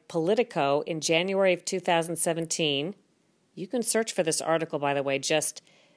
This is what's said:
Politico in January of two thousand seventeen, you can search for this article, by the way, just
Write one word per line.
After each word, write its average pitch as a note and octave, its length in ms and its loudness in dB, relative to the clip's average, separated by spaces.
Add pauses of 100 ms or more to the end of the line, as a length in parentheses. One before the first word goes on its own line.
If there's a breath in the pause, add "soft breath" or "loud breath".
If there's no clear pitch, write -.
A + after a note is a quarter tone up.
Politico D#3+ 720 2
in D#3+ 180 -6
January F#3 540 2
of F3 100 -4
two F#3 160 -4
thousand E3+ 380 0
seventeen, E3 800 -2 (580)
you F#3 140 -10
can B3 140 -2
search A3+ 300 0
for F#3 120 0
this D#3 180 0
article, D#3+ 380 0
by C#3+ 140 0
the C#3 100 0
way, C#3 160 0
just D3+ 420 -2 (360 soft breath)